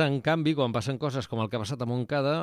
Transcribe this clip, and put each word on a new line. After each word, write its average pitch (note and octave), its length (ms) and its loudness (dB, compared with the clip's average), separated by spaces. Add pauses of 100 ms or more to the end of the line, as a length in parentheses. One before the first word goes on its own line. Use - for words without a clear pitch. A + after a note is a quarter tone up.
en C#3 180 2
canvi, D#3 360 2
quan A#2+ 160 2
passen A#2+ 240 -2
coses C3+ 320 -2
com A2+ 120 0
el G#2+ 80 -2
que A#2+ 80 -2
ha G#2+ 60 -2
passat B2 180 -4
a A#2 80 -2
Montcada, C3+ 520 0